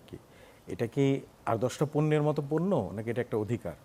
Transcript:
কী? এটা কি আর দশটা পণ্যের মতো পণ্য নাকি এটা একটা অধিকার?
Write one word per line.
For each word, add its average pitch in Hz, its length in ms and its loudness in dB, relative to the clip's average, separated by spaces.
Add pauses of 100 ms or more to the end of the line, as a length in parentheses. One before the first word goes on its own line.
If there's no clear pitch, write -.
কী? - 100 -14 (500)
এটা 113 200 -2
কি 139 340 2 (240)
আর 113 120 2
দশটা 127 360 0
পণ্যের 151 300 4
মতো 147 260 0
পণ্য 160 440 0
নাকি 110 160 -4
এটা 117 120 0
একটা 113 160 -2
অধিকার? 104 360 -2 (120)